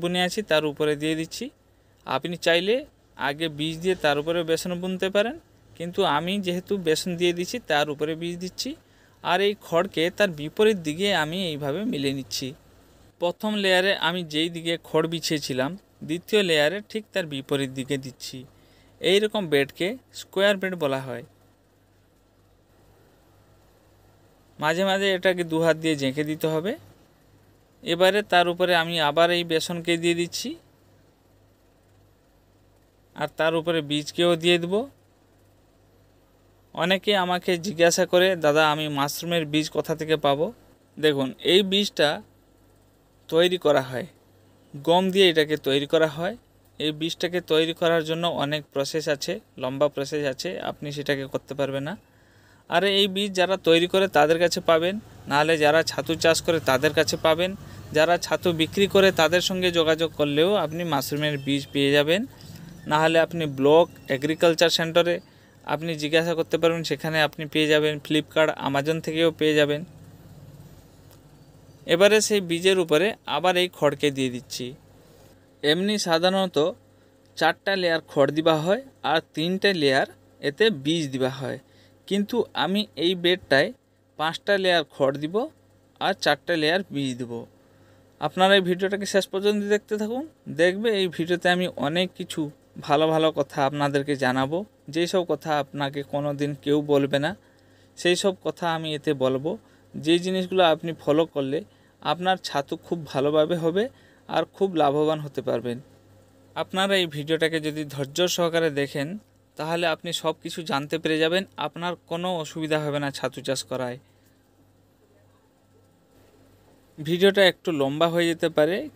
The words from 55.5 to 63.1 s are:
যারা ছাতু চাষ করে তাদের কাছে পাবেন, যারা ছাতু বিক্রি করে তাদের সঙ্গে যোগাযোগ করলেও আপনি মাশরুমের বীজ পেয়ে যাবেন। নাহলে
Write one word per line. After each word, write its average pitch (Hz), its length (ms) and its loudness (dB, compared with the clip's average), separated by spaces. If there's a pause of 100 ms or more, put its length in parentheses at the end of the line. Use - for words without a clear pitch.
যারা 151 240 6
ছাতু 151 320 -4
চাষ 160 280 2
করে 165 180 0
তাদের 135 320 2
কাছে 156 240 0
পাবেন, 165 340 0 (420)
যারা 160 240 4
ছাতু 165 360 -2
বিক্রি 160 340 0
করে 190 260 6
তাদের 165 280 2
সঙ্গে 185 300 -2
যোগাযোগ 160 420 0
করলেও 151 420 2
আপনি 165 300 -2
মাশরুমের 147 540 -2
বীজ 139 240 -2 (100)
পেয়ে 139 200 2
যাবেন। 147 280 2 (640)
নাহলে 160 320 4